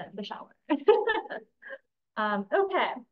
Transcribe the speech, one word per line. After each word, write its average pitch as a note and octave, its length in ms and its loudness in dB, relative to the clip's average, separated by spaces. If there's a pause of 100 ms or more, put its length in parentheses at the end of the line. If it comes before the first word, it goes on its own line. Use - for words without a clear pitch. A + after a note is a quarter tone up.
(140)
the G3+ 100 -10
shower. - 300 -14 (140)
<laughs> D4+ 80 2 (1400)
Um, G#3 360 -2
okay, F#4+ 360 2 (240)